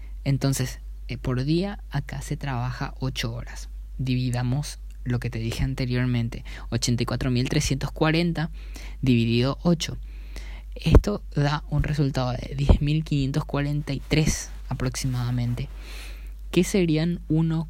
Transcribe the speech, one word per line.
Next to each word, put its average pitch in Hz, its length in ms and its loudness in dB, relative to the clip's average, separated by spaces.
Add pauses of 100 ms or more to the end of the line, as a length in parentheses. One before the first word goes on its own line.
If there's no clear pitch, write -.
(240)
Entonces, 135 560 0 (280)
eh, 120 100 -6
por 127 260 -2
día 175 460 0
acá 139 320 -6
se 147 160 -6
trabaja 127 640 -4
ocho 123 340 -4
horas. - 360 -10 (280)
Dividamos 127 840 0 (240)
lo 120 160 0
que 120 100 -4
te 117 100 -4
dije 120 240 -2
anteriormente, 123 800 0 (260)
ochenta 120 340 2
y - 20 0
cuatro 123 260 0
mil 123 180 2
trescientos 143 420 0
cuarenta 160 600 2 (500)
dividido 120 600 4
ocho. 170 340 2 (800)
Esto - 480 6 (100)
da 147 360 2
un 143 140 2
resultado 135 500 0
de 123 220 -6
diez 139 260 8
mil 151 220 2
quinientos 143 420 0
cuarenta 143 480 -2
y 135 60 -4
tres - 520 0 (180)
aproximadamente, 123 1000 -2 (840)
que 180 120 6
serían 170 680 2
uno 160 400 2